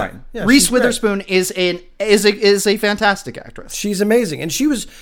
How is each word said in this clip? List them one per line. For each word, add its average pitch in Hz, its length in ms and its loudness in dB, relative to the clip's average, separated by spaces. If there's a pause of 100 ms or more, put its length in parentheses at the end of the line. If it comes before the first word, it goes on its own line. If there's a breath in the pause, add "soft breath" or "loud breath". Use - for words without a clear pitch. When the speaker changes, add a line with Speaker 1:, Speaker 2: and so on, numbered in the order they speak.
Speaker 1:
fine. 90 160 -18 (100)
Speaker 2:
yeah, 214 120 -8
Speaker 1:
Reese 277 180 6
Speaker 2:
she's - 60 0
great. 247 120 2
Speaker 1:
Witherspoon 220 400 0
is 185 300 0
an, 180 280 -2 (200)
is 208 260 2
a, 208 100 6
is 202 320 2
a 208 100 2
fantastic 208 640 -2
actress. - 340 -16
Speaker 2:
She's 202 280 -4
amazing. 208 380 2
And 156 140 -6
she 294 140 0
was, 254 180 0 (160 loud breath)